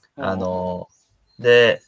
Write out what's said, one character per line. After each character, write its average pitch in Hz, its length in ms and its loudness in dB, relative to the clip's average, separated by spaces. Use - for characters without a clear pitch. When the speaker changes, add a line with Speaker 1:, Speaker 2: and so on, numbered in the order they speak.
Speaker 1:
お - 40 -14
ー。 - 40 -8
Speaker 2:
あ 95 100 -4
の、 92 540 -8
で、 120 480 4